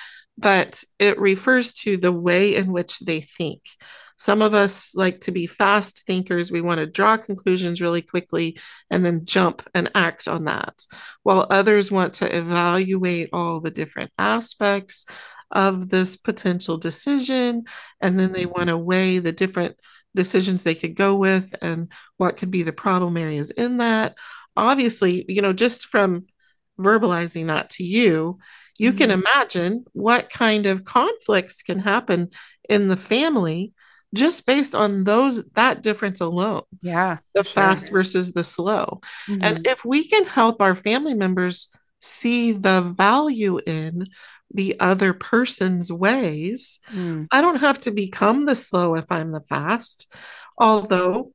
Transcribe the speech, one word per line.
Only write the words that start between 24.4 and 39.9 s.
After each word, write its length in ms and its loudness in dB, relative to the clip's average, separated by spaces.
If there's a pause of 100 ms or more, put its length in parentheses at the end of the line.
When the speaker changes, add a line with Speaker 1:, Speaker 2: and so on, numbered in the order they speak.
Speaker 1:
Obviously, 720 2
you 140 0
know, 100 2
just 340 0
from 400 0 (520)
verbalizing 680 0
that 220 -4
to 140 -8
you, 540 0 (400)
you 140 2
can 180 2
Speaker 2:
Mm-hmm. 100 2
Speaker 1:
imagine 720 0
what 380 0
kind 360 2
of 180 0
conflicts 800 0
can 180 -6
happen 500 -2 (380)
in 200 2
the 80 2
family 760 -2 (400)
just 340 2
based 280 2
on 300 0
those, 480 2
that 300 2
difference 380 -4
alone. 420 -2 (200)
Speaker 2:
Yeah, 360 -2 (160)
Speaker 1:
The 100 4
Speaker 2:
sure. 80 -12
Speaker 1:
fast 400 4
versus 400 0
the 120 0
slow. 560 0 (280)
Speaker 2:
Mm-hmm. 140 -4
Speaker 1:
And 240 0
if 180 0
we 240 0